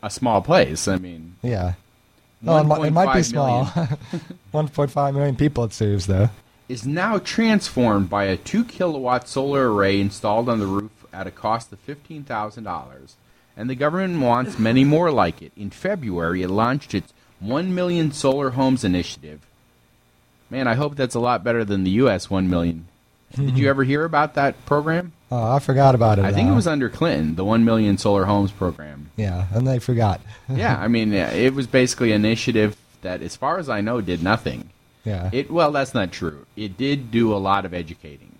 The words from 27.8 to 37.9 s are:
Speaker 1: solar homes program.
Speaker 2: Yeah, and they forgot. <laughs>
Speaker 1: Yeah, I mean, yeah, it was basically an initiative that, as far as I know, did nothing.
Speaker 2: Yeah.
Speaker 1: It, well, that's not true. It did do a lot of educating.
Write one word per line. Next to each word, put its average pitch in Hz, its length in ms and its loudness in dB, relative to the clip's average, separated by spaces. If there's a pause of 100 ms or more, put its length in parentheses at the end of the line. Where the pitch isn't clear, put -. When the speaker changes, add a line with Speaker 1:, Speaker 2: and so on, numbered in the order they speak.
Speaker 1:
solar 101 280 2
homes 101 260 2
program. 76 640 -8
Speaker 2:
Yeah, 95 380 -2
and 120 140 0
they 131 120 0
forgot. 113 460 0
<laughs> - 240 -20
Speaker 1:
Yeah, 147 280 0
I 101 120 -2
mean, 110 240 2
yeah, 82 180 0
it 120 220 2
was 135 140 -4
basically 127 440 2
an 107 140 2
initiative 110 500 2 (280)
that, 90 180 -8
as - 160 -12
far 156 200 -4
as 156 120 -8
I 107 100 -2
know, 113 220 -2
did 87 200 -4
nothing. 87 480 -2 (360)
Speaker 2:
Yeah. 92 260 -4
Speaker 1:
It, 127 180 -4
well, 156 220 2
that's 135 220 -2
not 98 180 -2
true. 76 340 -8 (120)
It 101 200 -10
did 135 340 -4
do 113 220 2
a 101 60 0
lot 98 240 0
of 90 100 -10
educating. 78 680 -12